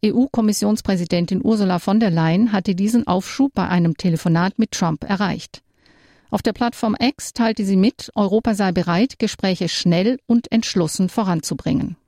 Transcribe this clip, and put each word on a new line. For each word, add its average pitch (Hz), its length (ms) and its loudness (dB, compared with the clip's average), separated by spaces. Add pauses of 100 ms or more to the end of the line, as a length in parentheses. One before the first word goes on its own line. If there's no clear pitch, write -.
E-U-Kommissionspräsidentin 202 1400 0
Ursula 196 360 2
von 202 200 2
der 220 100 2
Leyen 170 440 2
hatte 190 200 0
diesen 214 320 0
Aufschub 196 480 0
bei 185 140 -2
einem 170 300 2
Telefonat 175 600 0
mit - 140 0
Trump 165 320 -2
erreicht. - 580 -4 (680)
Auf 208 120 -2
der 214 120 -2
Plattform 233 440 -2
X - 360 -4
teilte 220 320 0
sie 196 100 2
mit, 190 400 2
Europa 214 400 0
sei 190 160 0
bereit, 180 480 0
Gespräche 190 480 -2
schnell 185 580 0
und 240 280 0
entschlossen 185 560 0
voranzubringen. - 880 -2 (100)